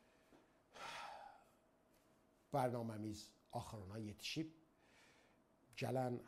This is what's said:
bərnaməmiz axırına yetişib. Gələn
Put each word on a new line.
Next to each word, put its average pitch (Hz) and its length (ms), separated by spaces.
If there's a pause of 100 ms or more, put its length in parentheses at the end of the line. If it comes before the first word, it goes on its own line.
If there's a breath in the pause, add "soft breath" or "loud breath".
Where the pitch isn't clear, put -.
(2500 loud breath)
bərnaməmiz 113 720 (260)
axırına 107 460
yetişib. 113 580 (1200 soft breath)
Gələn 127 520